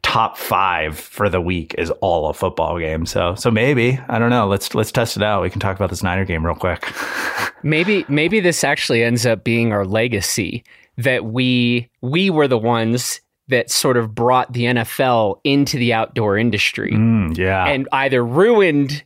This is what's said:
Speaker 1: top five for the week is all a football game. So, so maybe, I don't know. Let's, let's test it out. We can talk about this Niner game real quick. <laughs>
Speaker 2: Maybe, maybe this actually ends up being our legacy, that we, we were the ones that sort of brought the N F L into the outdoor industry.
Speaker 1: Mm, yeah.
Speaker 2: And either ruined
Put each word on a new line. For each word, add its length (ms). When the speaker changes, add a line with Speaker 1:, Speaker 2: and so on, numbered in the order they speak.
Speaker 1:
top 360
five 600
for 320
the 120
week 360
is 140
all 280
a 40
football 460
game. 260
So, 300
so 160
maybe, 560
I 120
don't 100
know. 180
Let's, 260
let's 180
test 240
it 80
out. 180
We 80
can 100
talk 160
about 140
this 140
Niner 220
game 200
real 100
quick. 400
<laughs> 680
Speaker 2:
Maybe, 460
maybe 300
this 240
actually 400
ends 200
up 200
being 280
our 140
legacy, 760
that 280
we, 680
we 300
were 160
the 100
ones 640
that 200
sort 280
of 180
brought 360
the 140
N 140
F 200
L 440
into 340
the 160
outdoor 460
industry. 520
Speaker 1:
Mm, 460
yeah. 300
Speaker 2:
And 240
either 340
ruined 800